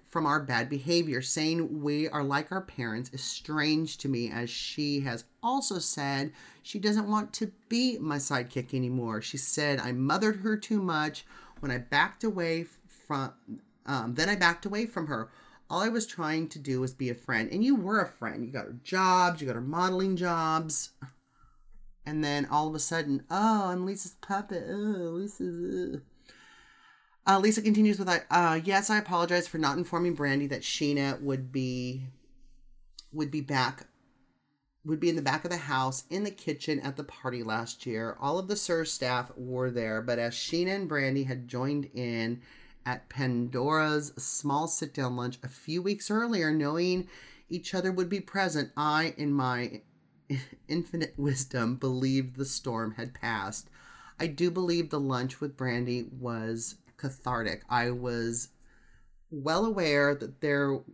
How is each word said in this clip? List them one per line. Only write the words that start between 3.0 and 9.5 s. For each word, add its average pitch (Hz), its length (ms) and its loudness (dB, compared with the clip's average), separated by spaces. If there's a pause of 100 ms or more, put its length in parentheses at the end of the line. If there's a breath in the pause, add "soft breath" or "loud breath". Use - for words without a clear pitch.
is 143 100 -8
strange 156 760 0
to 135 100 -2
me, 120 200 0
as 120 200 -2
she 143 520 -2
has 120 220 -4 (180)
also 240 380 0
said 139 540 -2 (300 loud breath)
she - 160 -6
doesn't 208 280 2
want 214 280 0
to 214 180 -4 (160)
be 240 280 2
my 151 200 -2
sidekick 127 560 -2
anymore. 123 480 0
She - 160 -8
said 143 420 0